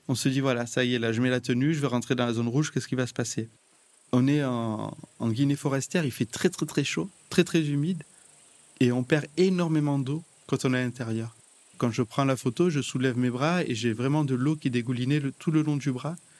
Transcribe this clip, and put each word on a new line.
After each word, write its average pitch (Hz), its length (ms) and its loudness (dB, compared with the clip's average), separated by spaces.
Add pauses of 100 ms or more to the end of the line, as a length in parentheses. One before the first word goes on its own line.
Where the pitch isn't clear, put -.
On 131 60 2
se 117 120 0
dit, « 135 140 2
Voilà, 123 240 2
ça 127 180 0
y 123 100 2
est, 123 60 0
là, 113 140 0
je 113 80 0
mets 127 80 4
la 127 100 2
tenue, 131 340 0
je 156 60 -2
vais 143 80 0
rentrer 123 280 0
dans 123 100 0
la 120 80 0
zone 117 160 0
rouge, 143 220 0
qu'est-ce - 180 -4
qui 131 60 -2
va 127 120 0
se - 60 -10
passer ? » 117 340 -4 (640)
On 127 160 4
est 147 160 2
en, 113 520 -4 (240)
en 117 100 -2
Guinée 139 260 2
forestière, 139 480 -2
il 131 80 -2
fait - 140 -2
très, - 240 -2
très, - 160 -6
très 151 180 -2
chaud, 165 260 -4 (200)
très, 175 160 4
très 165 240 0
humide. 147 340 -2 (760)
Et 123 120 6
on 123 120 0
perd 147 240 2 (100)
énormément 160 600 2
d'eau 139 260 -4 (240)
quand - 180 -2
on 131 80 2
est 127 60 2
à - 20 0
l'intérieur. 113 560 -4 (400)
Quand 120 140 2
je 110 100 0
prends 135 240 0
la 135 100 2
photo, 147 340 0
je 143 120 -2
soulève 127 360 0
mes 123 120 2
bras 151 340 0
et 127 120 -2
j'ai 113 180 0
vraiment 139 320 0
de 131 100 0
l'eau 143 220 0
qui 143 140 -2
dégoulinait 123 480 0
le, 143 120 -4
tout - 200 -4
le 156 100 4
long 151 160 0
du 135 140 -2
bras, 139 240 -6 (240)